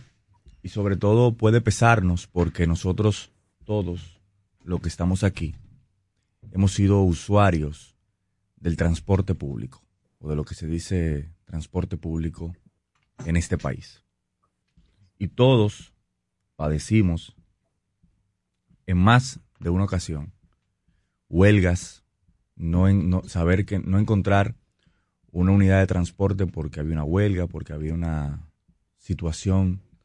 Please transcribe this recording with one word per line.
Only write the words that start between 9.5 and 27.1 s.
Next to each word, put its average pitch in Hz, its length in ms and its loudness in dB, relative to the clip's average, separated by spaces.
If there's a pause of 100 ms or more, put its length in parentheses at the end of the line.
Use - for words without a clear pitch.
o 76 100 -12
de 76 80 -4
lo 76 80 -4
que - 100 -14
se 82 120 -12
dice 82 680 -4 (100)
transporte 85 540 -8
público 82 580 -8 (720)
en 82 100 -2
este 85 220 -2
país. - 480 -10 (1120)
Y 95 80 -4
todos 123 680 2 (600)
padecimos 85 800 0 (1500)
en 87 120 2
más 120 420 4 (180)
de 85 100 -6
una 92 140 2
ocasión 85 480 -6 (960)
huelgas, 90 800 2 (500)
no 87 320 2
en-, 98 220 2
no, 90 140 0
saber 92 420 0
que, 98 140 -4
no 95 200 0
encontrar 101 560 0 (760)
una 90 220 2
unidad 95 300 6
de 95 60 2
transporte 95 580 -2
porque 80 340 -8
había 78 140 -4
una 78 100 -4
huelga, 90 440 -2